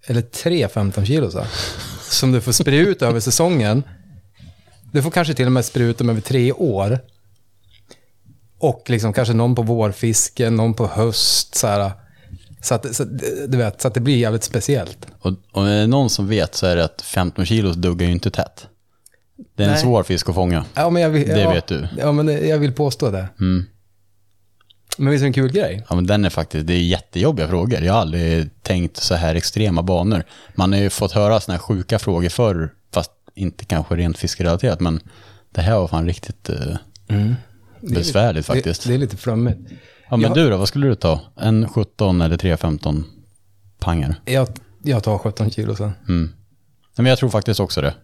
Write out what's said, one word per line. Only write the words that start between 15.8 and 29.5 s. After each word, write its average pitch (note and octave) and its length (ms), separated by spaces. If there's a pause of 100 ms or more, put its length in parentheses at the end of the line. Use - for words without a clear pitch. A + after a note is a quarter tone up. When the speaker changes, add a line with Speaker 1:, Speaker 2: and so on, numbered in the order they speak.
Speaker 2:
det A2 60
någon C3 220
som G2+ 180
vet G2+ 280
så - 100
är F2+ 100
det E2+ 100
att - 160
femton F2+ 440
kilos G2 300
duggar F2 300
ju F2 60
inte F2 200
tätt. - 360 (880)
Det G#2 80
är G2+ 40
en C#3+ 60
Speaker 1:
Nej. D3+ 80
Speaker 2:
svår A#2+ 220
fisk - 260
att E2+ 60
fånga. F2 380
Speaker 1:
Ja, D#3+ 160
men F3 120
jag D#3+ 80
vill, D3 180
Speaker 2:
Det G#2 140
Speaker 1:
ja, F#2+ 120
Speaker 2:
vet E2+ 140
du. E2 200 (100)
Speaker 1:
ja, D3 140
men D3 140
det, D3+ 220
jag D#3 100
vill C#3+ 160
påstå C3+ 380
det. F#2+ 160 (120)
Speaker 2:
Mm. F#2 260 (1300)
Speaker 1:
Men C#3 140
visst C#3+ 100
är C#3 40
det C#3 40
en B2 40
kul C3 180
grej? A2+ 380
Speaker 2:
Ja, F2+ 60
men F2+ 120
den G2+ 180
är F2+ 40
faktiskt, D#2 380
det F2+ 60
är F2 100
jättejobbiga F2+ 640
frågor. E2+ 360
Jag F2+ 100
har A2+ 80
aldrig E2 480 (140)
tänkt F2+ 340
så - 180
här E2+ 200
extrema F2 480